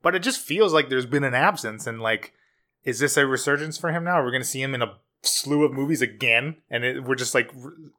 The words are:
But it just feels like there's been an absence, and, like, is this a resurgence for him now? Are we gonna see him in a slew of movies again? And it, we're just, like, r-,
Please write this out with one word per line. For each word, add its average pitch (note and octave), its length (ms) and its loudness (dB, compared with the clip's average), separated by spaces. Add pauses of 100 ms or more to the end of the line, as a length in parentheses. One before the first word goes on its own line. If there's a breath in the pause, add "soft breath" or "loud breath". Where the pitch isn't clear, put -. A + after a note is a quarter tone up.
But F3 120 4
it F3+ 80 0
just B3+ 180 -2
feels F#3 320 0
like D3+ 160 4
there's C3 160 0
been C#3 200 0
an B2+ 100 0
absence, B2 540 0
and, A2+ 120 -6
like, A2 320 -2 (520)
is A#2+ 160 -4
this C#3+ 160 2
a C#3 100 6
resurgence C#3+ 500 -2
for E3+ 140 -4
him E3+ 140 -2
now? F3 160 2
Are C3 40 2
we B2 60 -4
gonna B2+ 140 -2
see C3 180 -6
him C3+ 120 -2
in B2 80 -2
a A2+ 120 -2 (280)
slew D3 420 2
of D3 80 4
movies C#3 280 0
again? B2+ 560 0 (140)
And A#2+ 140 -2
it, C3 200 -2
we're B2+ 120 0
just, B2 180 -2
like, B2 160 2 (100)
r-, C3+ 120 -16 (260)